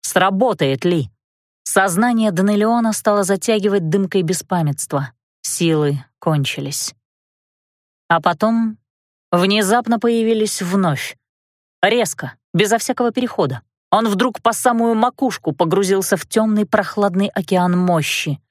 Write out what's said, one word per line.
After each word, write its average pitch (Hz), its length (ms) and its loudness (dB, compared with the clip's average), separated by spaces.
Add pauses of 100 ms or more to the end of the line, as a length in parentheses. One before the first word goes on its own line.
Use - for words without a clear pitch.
Сработает 185 800 0
ли? 170 260 0 (520)
Сознание 214 680 0
Данелиона 208 640 2
стало 208 300 0
затягивать 196 680 0
дымкой 190 340 0
беспамятства. 156 920 -4 (280)
Силы 151 640 0 (140)
кончились. 143 760 -4 (1120)
А 165 120 2
потом 220 560 0 (560)
внезапно 208 680 2
появились 226 600 0
вновь. 180 560 -2 (680)
Резко, 214 520 -2 (180)
безо 202 260 2
всякого 240 340 -2
перехода. 180 500 -2 (320)
Он 220 140 2
вдруг 208 340 -2
по 233 100 2
самую 233 440 0
макушку 240 560 -2
погрузился 190 640 0
в - 100 -8
тёмный 214 400 0
прохладный 202 640 0
океан 180 500 0
мощи. 165 600 -2 (100)